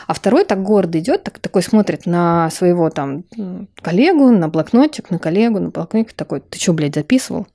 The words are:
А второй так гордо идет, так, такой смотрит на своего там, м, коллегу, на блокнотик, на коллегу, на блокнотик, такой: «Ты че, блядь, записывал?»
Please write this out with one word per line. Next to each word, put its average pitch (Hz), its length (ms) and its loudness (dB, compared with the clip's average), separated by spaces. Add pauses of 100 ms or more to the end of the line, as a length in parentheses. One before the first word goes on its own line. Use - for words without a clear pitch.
А - 60 -4
второй 269 300 2
так 196 200 -2
гордо 185 340 2
идет, 202 240 -2
так, - 160 -12
такой 185 240 -2
смотрит 202 440 0
на 170 440 2
своего 175 400 2
там, 143 320 -8 (160)
м, 185 300 -12 (120)
коллегу, 269 520 4
на 170 160 4
блокнотик, 233 640 0
на 170 100 -2
коллегу, 214 400 0
на 175 80 -6
блокнотик, 190 440 -4
такой: - 280 -8
«Ты - 180 -16
че, - 140 0
блядь, 151 240 -2
записывал?» 196 580 -2